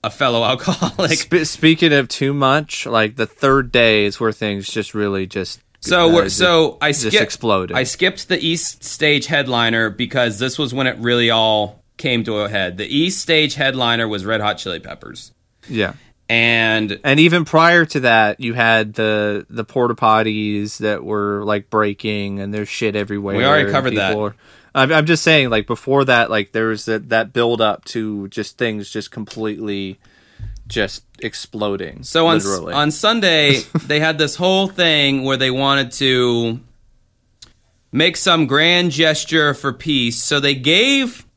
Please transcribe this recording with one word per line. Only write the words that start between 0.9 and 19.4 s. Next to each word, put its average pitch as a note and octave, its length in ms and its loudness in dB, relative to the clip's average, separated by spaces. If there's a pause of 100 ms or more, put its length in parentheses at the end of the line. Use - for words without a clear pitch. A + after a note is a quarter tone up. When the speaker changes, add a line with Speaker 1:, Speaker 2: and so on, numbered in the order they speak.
Speaker 2:
Spe-, E3+ 260 0
speaking D#3+ 500 2
of C3+ 140 2
too C#3 260 -2
much, C#3+ 500 0
like, A2+ 320 0
the A2+ 100 -2
third C3+ 460 0
day A2 320 4
is G2+ 160 -4
where A2 120 0
things G2+ 360 -6
just - 260 -6
really G2 320 -2
just, - 340 -8 (200)
Speaker 1:
So E3+ 300 2
Speaker 2:
uh, - 20 4
Speaker 1:
we're, E3+ 120 4
Speaker 2:
just, - 120 -2
Speaker 1:
so E3+ 460 2
I D3+ 80 0
Speaker 2:
just C#3+ 180 -2
Speaker 1:
skip-, G#3 140 4
Speaker 2:
exploded. G2 520 0
Speaker 1:
I C3 100 0
skipped F#3+ 440 -4
the F#3 100 0
East E3 460 -4
Stage D3 400 0
headliner A#2 640 0
because A#2 500 -2
this B2+ 200 -4
was B2+ 160 -4
when C3+ 120 -2
it - 120 -4
really A#2+ 320 2
all A2 520 0 (140)
came A#2+ 280 -2
to G#2+ 160 -4
a G#2 100 -2
head. F#2 260 -4
The G#2 180 -8
East E3+ 280 -2
Stage D#3 320 0
headliner B2 520 0
was G2+ 200 -6
Red G#2+ 160 -2
Hot G#2 160 -2
Chili E2+ 220 -8
Peppers. - 520 -18 (340)
Speaker 2:
Yeah. G#2+ 280 -4 (340)
Speaker 1:
And A2+ 760 2
Speaker 2:
And C#3+ 160 2
even E3+ 240 4
prior E3 420 4
to D3 140 -4
that, A2+ 400 2
you A2+ 140 -6
had A2+ 400 2
the, G#2 560 -2